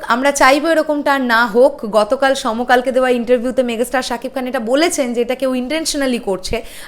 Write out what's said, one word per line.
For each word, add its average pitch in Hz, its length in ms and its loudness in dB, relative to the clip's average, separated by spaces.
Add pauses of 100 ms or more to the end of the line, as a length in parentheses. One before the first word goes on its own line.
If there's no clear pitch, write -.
আমরা 254 240 2
চাইবো 285 380 4
এরকমটা 302 460 0
আর 269 60 0
না 240 260 2
হোক। 240 400 2
গতকাল 214 480 2
সমকালকে 247 580 0
দেওয়া 254 180 2
ইন্টারভিউতে 247 520 0
মেগাস্টার 240 400 -2
শাকিব 247 320 -8
খান 254 120 -4
এটা 262 140 -4
বলেছেন 262 540 0
যে 233 60 0
এটা 240 140 -2
কেউ 254 200 -2
ইন্টেনশনালি 269 640 -2
করছে, 202 440 -6 (260)